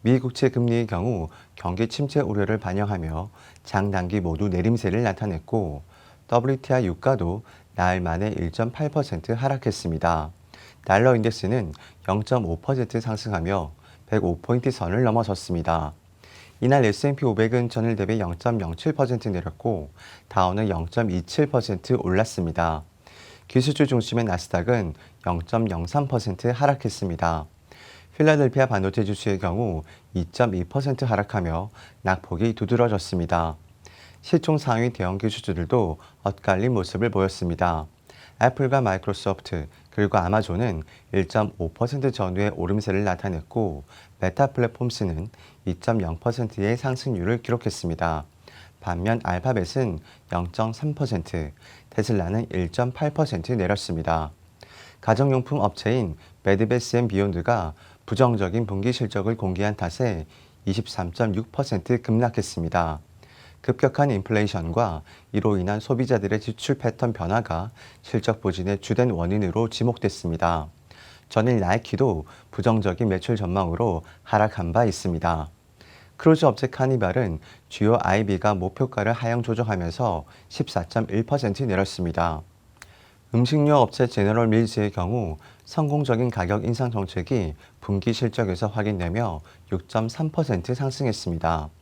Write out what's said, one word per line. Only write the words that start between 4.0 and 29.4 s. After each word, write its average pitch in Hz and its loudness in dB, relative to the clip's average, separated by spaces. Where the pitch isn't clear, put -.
모두 87 0
내림세를 101 2
나타냈고, 92 -2
더블유티아이 127 2
유가도 95 0
나흘 90 2
만에 87 -2
일점팔 117 -4
퍼센트 117 -4
하락했습니다. 85 -2
달러 117 6
인덱스는 110 0
영점오 95 0
퍼센트 123 -2
상승하며 98 -2
백오 90 0
포인트 123 0
선을 101 0
넘어섰습니다. 90 0
이날 131 4
에스앤피 139 0
오백은 117 2
전일 113 0
대비 101 0
영점영칠 92 -2
퍼센트 123 0
내렸고, 90 -4
다우는 98 2
영점이칠 90 0
퍼센트 113 0
올랐습니다. 85 0
기술주 139 4
중심의 117 0
나스닥은 90 0
영점영삼 95 0
퍼센트 110 -2
하락했습니다. 101 0
필라델피아 147 6
반도체 101 0
지수의 98 0
경우 90 -2